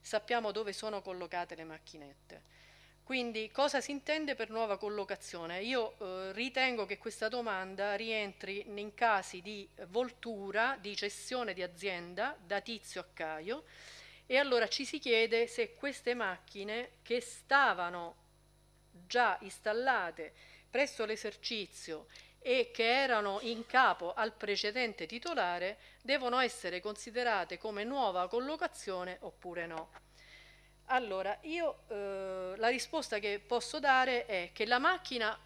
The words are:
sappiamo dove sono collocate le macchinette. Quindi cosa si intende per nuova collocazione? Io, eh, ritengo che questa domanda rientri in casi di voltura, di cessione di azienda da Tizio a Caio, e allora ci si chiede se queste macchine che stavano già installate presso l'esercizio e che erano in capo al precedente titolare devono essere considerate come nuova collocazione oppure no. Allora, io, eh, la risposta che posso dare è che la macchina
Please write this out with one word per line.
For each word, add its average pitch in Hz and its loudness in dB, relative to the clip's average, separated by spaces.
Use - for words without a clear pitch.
sappiamo 220 0
dove 202 -2
sono 208 -4
collocate 180 -6
le 160 -12
macchinette. 156 -16
Quindi 233 -2
cosa 285 4
si 262 -8
intende 285 -2
per 220 -4
nuova 220 0
collocazione? 190 -4
Io, 233 0
eh, 190 -6
ritengo 247 0
che 190 -6
questa 220 -4
domanda 202 -2
rientri 202 -4
in 208 -8
casi 196 2
di 196 -10
voltura, 226 -2
di 196 -6
cessione 220 -4
di 180 -6
azienda 180 -4
da 196 -2
Tizio 214 -8
a 170 -10
Caio, 165 -6
e 254 2
allora 254 6
ci - -2
si 302 -6
chiede 226 4
se 226 -4
queste 247 -2
macchine 208 -6
che 240 0
stavano 180 2
già 233 4
installate 214 0
presso 269 2
l'esercizio 208 -6
e 247 2
che 240 4
erano 214 2
in 233 -4
capo 185 6
al 226 0
precedente 208 -2
titolare 196 -2
devono 254 2
essere 185 0
considerate 208 0
come 208 -4
nuova 208 0
collocazione 226 -4
oppure 175 -8
no. 165 -10
Allora, 202 0
io, 320 -2
eh, 190 -6
la 220 2
risposta 247 0
che 208 -2
posso 240 -2
dare 262 6
è 175 -2
che 214 0
la 247 6
macchina 262 2